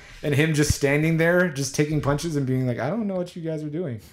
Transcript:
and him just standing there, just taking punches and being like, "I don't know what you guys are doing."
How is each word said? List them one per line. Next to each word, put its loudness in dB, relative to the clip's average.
and 0
him 4
just 2
standing 2
there, 4
just -6
taking 0
punches -2
and 0
being 0
like, -2
"I -2
don't -2
know -4
what -6
you -12
guys -6
are -8
doing." -6